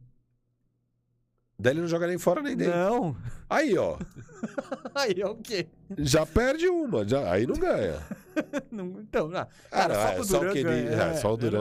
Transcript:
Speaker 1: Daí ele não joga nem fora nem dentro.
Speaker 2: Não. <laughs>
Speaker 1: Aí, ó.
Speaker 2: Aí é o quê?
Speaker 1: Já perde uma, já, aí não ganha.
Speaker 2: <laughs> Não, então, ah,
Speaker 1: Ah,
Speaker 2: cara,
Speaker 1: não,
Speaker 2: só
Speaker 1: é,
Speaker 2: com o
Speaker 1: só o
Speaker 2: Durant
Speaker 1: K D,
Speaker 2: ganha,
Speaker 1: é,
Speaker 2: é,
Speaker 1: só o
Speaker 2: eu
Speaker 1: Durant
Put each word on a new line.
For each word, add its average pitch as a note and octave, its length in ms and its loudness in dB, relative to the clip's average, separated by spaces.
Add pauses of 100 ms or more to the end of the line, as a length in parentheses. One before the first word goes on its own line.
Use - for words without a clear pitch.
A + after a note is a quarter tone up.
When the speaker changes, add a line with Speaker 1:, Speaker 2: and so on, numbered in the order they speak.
(1600)
Speaker 1:
Daí A#2+ 140 4
ele E3 80 0
não F3 60 -2
joga E3+ 180 0
nem F3 140 -2
fora F3+ 220 2
nem C#4+ 140 -4
dentro. F3 200 2
Speaker 2:
Não. F#3 420 0 (160)
<laughs> - 160 -16
Speaker 1:
Aí, B3+ 280 2
ó. F2 200 0 (960)
Speaker 2:
Aí A3+ 280 0
é G#3 60 0
o A3 100 -6
quê? G3+ 300 -6 (300)
Speaker 1:
Já D3+ 280 4
perde C#4 420 2
uma, B3+ 400 0
já, A#2+ 240 2
aí G#2+ 160 2
não A3 80 0
ganha. D#3+ 440 0 (380)
Speaker 2:
<laughs> D4 320 -6
Não, F#3+ 320 -10
então, F#3+ 320 -2
ah, E3 140 -4 (240)
Speaker 1:
Ah, - 160 2
Speaker 2:
cara, A#3+ 60 0
Speaker 1:
não, G#3 100 2
Speaker 2:
só A3 80 4
Speaker 1:
é, F#3 40 -2
Speaker 2:
com - 60 -2
o A3 40 -4
Speaker 1:
só F#3+ 120 2
o - 40 4
Speaker 2:
Durant F#3+ 120 0
Speaker 1:
K C3+ 100 0
D, B2+ 60 2
Speaker 2:
ganha, B2 200 0
Speaker 1:
é, G#2+ 200 2
Speaker 2:
é, E2 60 -2
Speaker 1:
só G#2 140 0
o - 40 4
Speaker 2:
eu A2+ 40 0
Speaker 1:
Durant A#2 240 0